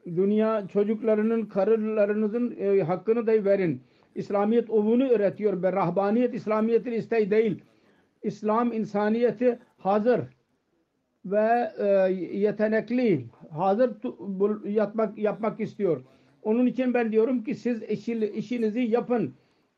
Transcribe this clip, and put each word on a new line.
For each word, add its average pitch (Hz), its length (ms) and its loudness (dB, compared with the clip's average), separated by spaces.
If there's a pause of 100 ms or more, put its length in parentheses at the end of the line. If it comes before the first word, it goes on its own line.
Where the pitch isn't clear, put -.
Dünya 202 640 0
çocuklarının, 214 760 0
karılarınızın, 214 1120 0
e, 196 240 2
hakkını 196 440 0
da 220 180 2
verin. 190 380 0 (320)
İslamiyet 214 560 0
o 214 140 2
bunu 240 240 2
öğretiyor 202 540 0
ve 185 100 2
rahbaniyet 202 640 0
İslamiyet'in 220 580 0
isteği 220 380 0
değil. 214 320 0 (600)
İslam 226 500 -2
insaniyeti 220 880 0 (200)
hazır 208 420 2 (1040)
ve, 220 540 0
e, 208 80 -2 (520)
yetenekli, 214 880 0 (240)
hazır 196 500 0
tu-, - 180 -8
bul-, 202 500 -4
yatmak, 214 500 -2
yapmak 208 420 -4
istiyor. 175 440 -2 (380)
Onun 233 240 2
için 247 280 0
ben 226 180 0
diyorum 226 320 2
ki 262 100 -4
siz 233 280 -4
işi-, 214 520 -4
işinizi 220 460 -2
yapın. 220 540 0 (440)